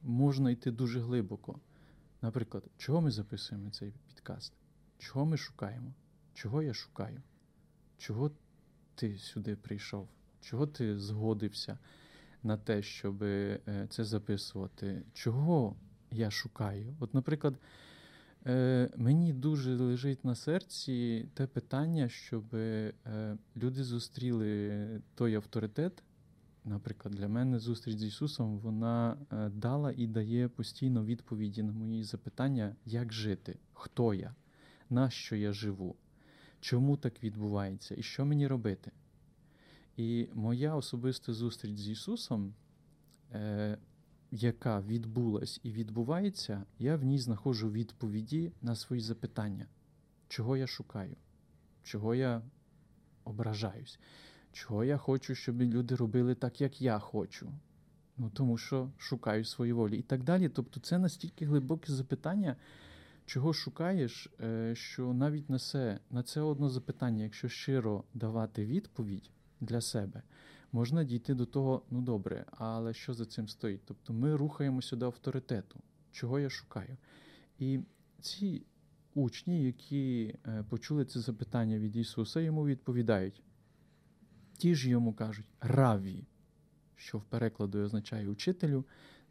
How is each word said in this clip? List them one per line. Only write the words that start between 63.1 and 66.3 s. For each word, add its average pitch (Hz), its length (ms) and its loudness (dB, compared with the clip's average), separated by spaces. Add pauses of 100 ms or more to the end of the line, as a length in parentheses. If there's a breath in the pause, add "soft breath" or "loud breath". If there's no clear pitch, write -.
чого 143 280 2
шукаєш, 165 760 0 (100)
е, 113 360 0
що 123 380 -2
навіть 147 360 2
на 131 100 2
це, 120 400 0 (100)
на 123 140 0
це - 180 -2